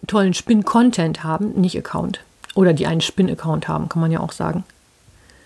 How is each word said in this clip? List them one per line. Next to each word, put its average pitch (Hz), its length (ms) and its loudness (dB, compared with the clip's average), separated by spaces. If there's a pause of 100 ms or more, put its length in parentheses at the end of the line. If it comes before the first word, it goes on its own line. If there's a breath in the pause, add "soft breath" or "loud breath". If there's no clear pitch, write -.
tollen 196 300 2
Spinn-Content 220 880 2
haben, 160 360 -2
nicht 180 160 2
Account. - 440 -6 (340)
Oder 185 200 4
die 147 120 0
einen 160 160 0
Spinn-Account 160 680 -2
haben, 156 220 -4
kann 165 120 -2
man 160 100 0
ja 160 80 0
auch 160 140 -6
sagen. 175 300 -4 (840 soft breath)